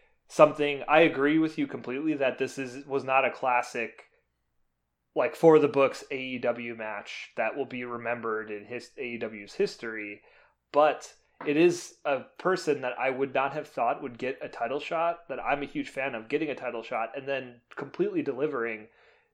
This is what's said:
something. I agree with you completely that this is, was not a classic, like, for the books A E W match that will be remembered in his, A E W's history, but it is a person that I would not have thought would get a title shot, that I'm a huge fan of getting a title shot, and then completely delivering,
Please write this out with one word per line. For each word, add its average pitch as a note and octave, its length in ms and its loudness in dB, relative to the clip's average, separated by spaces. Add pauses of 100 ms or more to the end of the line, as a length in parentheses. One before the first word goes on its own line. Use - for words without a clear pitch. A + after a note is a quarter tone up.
(280)
something. D3 600 6
I D#3 120 8
agree D3 380 4
with D#3+ 180 0
you C#3 120 -2
completely C3+ 460 -4
that C3+ 240 0
this C3 200 -4
is, C3+ 280 -8
was C3+ 180 -2
not C3 200 4
a A#2+ 60 2
classic, B2 760 -2 (1080)
like, B2+ 220 0
for D#3 240 10
the D3 80 4
books C3+ 420 2
A C#3 60 -6
E C3 220 -6
W A#2+ 360 -2
match G#2+ 640 -10
that A2+ 200 -2
will C3+ 80 -2
be B2+ 200 -10
remembered A#2 640 -4
in G#2 140 -10
his, A#2 340 -10
A - 40 -8
E A#2+ 160 -8
W's A2 360 -8
history, A2 680 -6 (500)
but C#3+ 400 4 (340)
it D3 100 2
is E3+ 380 4 (100)
a C#3 160 0 (180)
person E3+ 440 0
that B2 160 -4
I B2+ 100 0
would C3 240 -2
not C3+ 220 2
have D3+ 120 -6
thought B2+ 360 -2
would A#2+ 160 -10
get B2+ 240 -4
a C#3+ 60 -8
title A#2+ 300 -4
shot, E3+ 500 -2
that B2+ 120 -6
I'm C#3 220 -2
a C3+ 40 -6
huge C#3+ 220 -6
fan C3+ 260 -4
of A2 140 -8
getting D3+ 220 0
a B2+ 40 -4
title A#2 280 -8
shot, A2+ 340 -6
and C3+ 100 -10
then C3 360 -6 (140)
completely F3 440 -4
delivering, A#2+ 680 -4 (460)